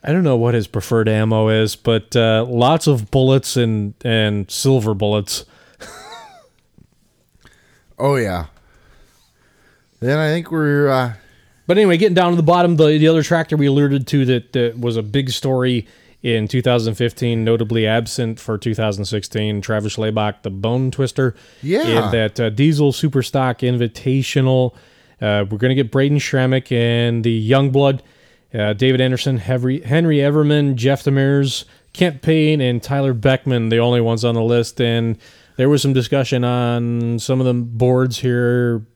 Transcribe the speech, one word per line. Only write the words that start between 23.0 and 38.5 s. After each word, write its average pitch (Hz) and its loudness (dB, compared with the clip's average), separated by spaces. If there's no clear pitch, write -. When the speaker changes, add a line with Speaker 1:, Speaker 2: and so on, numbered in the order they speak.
Speaker 1:
Invitational. 127 0
Uh, 104 0
we're 107 -6
gonna 127 0
get 131 -2
Braden 143 2
Shremick 131 0
and 117 0
the 113 -2
Youngblood, 135 2
uh, 107 -2
David 127 2
Anderson, 127 0
Henry, 127 -4
Henry 156 2
Everman, 147 2
Jeff 131 0
Demers, 135 0
Kent 165 -2
Payne, 156 2
and 123 0
Tyler 139 -2
Beckman, 123 0
the 113 2
only 120 2
ones 113 -2
on 117 0
the 113 0
list. 120 0
And 117 0
there 131 2
was 147 4
some 139 0
discussion 127 0
on 120 -2
some 131 -2
of 131 0
the 123 0
boards 123 0
here 120 0